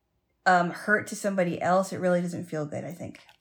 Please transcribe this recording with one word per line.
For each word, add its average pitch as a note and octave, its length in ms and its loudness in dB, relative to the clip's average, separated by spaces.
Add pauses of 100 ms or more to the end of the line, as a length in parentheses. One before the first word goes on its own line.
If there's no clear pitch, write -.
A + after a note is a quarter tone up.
(460)
um, F3 240 6
hurt G#3 380 0
to G#3+ 80 -8
somebody F#3+ 440 0
else, F#3+ 320 2
it - 80 -6
really F3+ 200 2
doesn't F3 260 -6
feel D3+ 200 -6
good, - 180 -8
I - 80 -10
think. F#3 280 -14 (200)